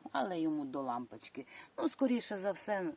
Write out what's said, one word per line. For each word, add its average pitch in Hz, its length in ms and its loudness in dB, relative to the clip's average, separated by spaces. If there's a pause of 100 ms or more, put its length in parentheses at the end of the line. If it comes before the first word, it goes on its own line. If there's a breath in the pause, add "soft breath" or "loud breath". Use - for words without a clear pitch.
(120)
але 175 280 2
йому 156 240 2
до 135 180 -2
лампочки. 123 640 -6 (320 loud breath)
Ну, 330 100 2
скоріше 240 500 2
за 196 140 0
все, 190 440 0